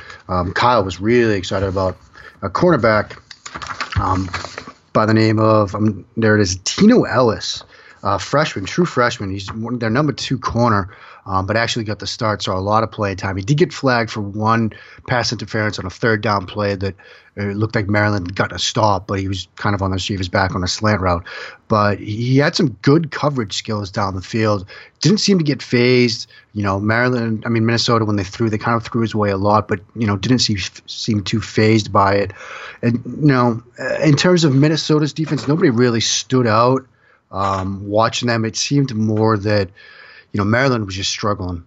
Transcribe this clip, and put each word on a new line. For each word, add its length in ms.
um, 240
Kyle 320
was 160
really 360
excited 320
about, 280
a 60
cornerback, 720
um, 300
by 140
the 80
name 260
of, 340
um, 300
there 200
it 40
is, 240
Tino 380
Ellis, 600
uh, 140
freshman, 460
true 220
freshman. 440
He's 220
one, 280
their 100
number 220
two 260
corner, 560
um, 200
but 100
actually 280
got 140
the 80
start, 360
saw 140
a 40
lot 240
of 80
play 240
time. 200
He 60
did 160
get 140
flagged 380
for 100
one 520
pass 240
interference 480
on 40
a 60
third 320
down 240
play 300
that, 180
uh, 40
looked 320
like 140
Maryland 460
got 180
a 60
stop, 500
but 100
he 100
was 180
kind 180
of 80
on 80
the 40
receiver's 340
back 260
on 100
a 40
slant 320
route. 240
But 320
he 400
had 180
some 140
good 280
coverage 420
skills 380
down 240
the 80
field. 420
Didn't 180
seem 200
to 60
get 160
phased. 680
You 80
know, 180
Maryland, 640
I 40
mean, 160
Minnesota, 380
when 120
they 80
threw, 240
they 100
kind 180
of 80
threw 180
his 120
way 160
a 60
lot, 320
but, 120
you 120
know, 100
didn't 240
seem, 160
seem 360
too 180
phased 520
by 220
it. 180
And, 240
you 240
know, 340
uh, 240
in 140
terms 280
of 100
Minnesota's 580
defense, 340
nobody 240
really 300
stood 460
out. 400
Um, 560
watching 400
them, 200
it 100
seemed 380
more 420
that, 320
you 60
know, 60
Maryland 420
was 100
just 140
struggling. 560